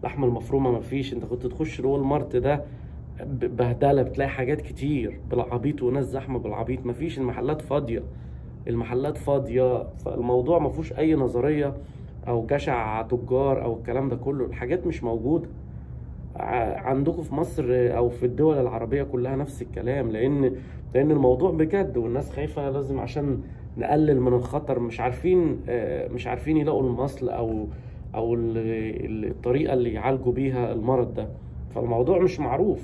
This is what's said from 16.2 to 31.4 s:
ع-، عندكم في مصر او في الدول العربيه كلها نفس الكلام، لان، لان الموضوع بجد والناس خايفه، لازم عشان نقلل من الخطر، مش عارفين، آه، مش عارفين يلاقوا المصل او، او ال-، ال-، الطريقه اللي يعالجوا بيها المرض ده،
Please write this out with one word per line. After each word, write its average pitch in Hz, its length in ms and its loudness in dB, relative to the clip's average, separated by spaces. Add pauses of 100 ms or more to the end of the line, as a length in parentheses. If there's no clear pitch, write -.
ع-، 113 440 -2
عندكم 143 420 0
في 143 140 -6
مصر 156 340 0
او 120 400 4
في 127 160 -4
الدول 143 320 4
العربيه 117 460 0
كلها 135 320 -2
نفس 139 260 -4
الكلام، 123 500 -2
لان، 131 440 2 (400)
لان 143 160 6
الموضوع 131 400 6
بجد 156 460 2
والناس 120 340 -2
خايفه، 143 380 -4
لازم 135 300 -2
عشان 139 420 -2 (360)
نقلل 147 440 6
من 123 120 6
الخطر، 127 460 0
مش 117 200 -4
عارفين، 156 600 2 (100)
آه، 120 380 -2
مش 123 200 -6
عارفين 123 300 0
يلاقوا 147 260 4
المصل 127 460 0
او، 113 380 -2 (480)
او 117 180 2
ال-، 117 240 0
ال-، 110 680 -2
الطريقه 131 480 0
اللي 120 200 2
يعالجوا 123 400 0
بيها 123 400 0
المرض 117 400 2
ده، 107 140 -4 (480)